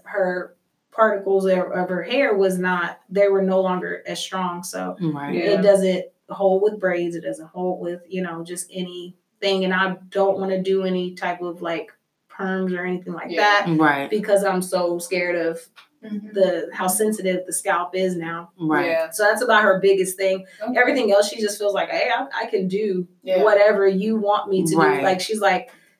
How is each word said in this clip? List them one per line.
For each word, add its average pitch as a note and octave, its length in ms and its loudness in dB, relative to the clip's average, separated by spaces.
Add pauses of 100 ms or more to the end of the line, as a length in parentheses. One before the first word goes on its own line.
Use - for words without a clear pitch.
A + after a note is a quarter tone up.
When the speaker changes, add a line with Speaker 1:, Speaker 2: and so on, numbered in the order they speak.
Speaker 1:
her F3+ 500 -4 (380)
particles G3 540 2
of, F#3 120 4
of F3+ 300 -2
her F3+ 140 -4
hair A#3+ 320 2
was F#3+ 240 2
not, F3+ 500 -2
they G3+ 200 4
were G3 140 4
no F#3+ 180 2
longer F3+ 460 -2
as F3 140 -8
strong. F3+ 420 -6
So F#3 380 -8
Speaker 2:
Right. D3 340 -4
Speaker 3:
Yeah. F3 240 0
Speaker 1:
it F#3 40 2
doesn't F#3+ 420 4 (260)
hold F#3+ 320 2
with G#3+ 180 2
braids. F3 360 -2
It D#3+ 60 -10
doesn't D#3+ 260 -10
hold F3+ 320 -6
with, F3 280 -8
you F#3 140 -6
know, E3+ 220 -8
just F3 280 -12
anything. F#3 920 -6
And F#3 100 0
I F#3 220 0 (140)
don't G3 280 2
wanna F#3+ 240 -2
do F#3+ 220 0
any F3+ 300 -2
type F3 280 -6
of, F3 200 -8
like, E3 280 -6 (400)
perms F#3+ 460 -4
or F3+ 80 -6
anything F3+ 280 -6
like E3 180 -10
Speaker 3:
Yeah. G3+ 360 4
Speaker 1:
that E3 120 2
Speaker 2:
Right. C#3+ 320 2
Speaker 1:
because G3+ 340 2
I'm F#3 180 0
so F3 360 -2
scared F3 380 -4
of E3 220 -2 (460)
Speaker 3:
Mm-hmm. G#3 300 -10
Speaker 1:
the, F3+ 400 2
how F#3+ 120 -4
sensitive F#3+ 600 0
the E3+ 80 -10
scalp F3 420 -2
is F#3 180 0
now. E3+ 360 -8 (100)
Speaker 2:
Right. D#3 300 0
Speaker 3:
Yeah. E3 180 0
Speaker 1:
So - 160 -4
that's G#3+ 180 4
about G#3+ 200 4
her F#3+ 180 4
biggest F#3+ 380 2
thing. F#3+ 260 0 (180)
Speaker 3:
Okay. A#3+ 160 -4
Speaker 1:
Everything B3 320 2
else, G#3 200 4
she A3+ 100 -8
just G#3 180 -4
feels G3+ 140 -2
like, F3+ 160 -2
"Hey, A#3+ 260 -2
I, C4+ 120 -2 (160)
I - 20 -6
can F#3+ 240 -2
do F#3+ 400 -2 (140)
Speaker 3:
Yeah. F#3+ 200 0
Speaker 1:
whatever G3+ 460 6
you G#3+ 300 0
want G3+ 320 0
me F3+ 160 2
to D#3+ 100 0
Speaker 2:
Right. D3+ 220 4
Speaker 1:
do." - 40 -4
Like, F#3 200 0
she's G#3+ 180 -4
like, F#3+ 300 0 (280)